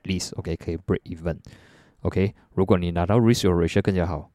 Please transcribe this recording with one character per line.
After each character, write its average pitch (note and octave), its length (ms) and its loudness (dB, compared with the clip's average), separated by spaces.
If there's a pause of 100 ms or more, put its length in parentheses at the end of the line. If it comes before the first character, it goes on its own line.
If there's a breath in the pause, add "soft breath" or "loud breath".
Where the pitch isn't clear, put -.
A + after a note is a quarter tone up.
least，OK， F2+ 520 -4
可 - 160 -8
以 E2 60 -4
break - 280 -2
even。 E2 320 -6 (640 loud breath)
OK， F#2 320 0 (200 soft breath)
如 F#2+ 120 2
果 F#2 120 4
你 F2 140 -2
拿 E2+ 120 0
到 G2+ 140 2
risk A#2 240 4
reward F2 260 2
ratio G2 140 0
更 G2+ 120 0
加 F2 120 0
好， D#2+ 300 -6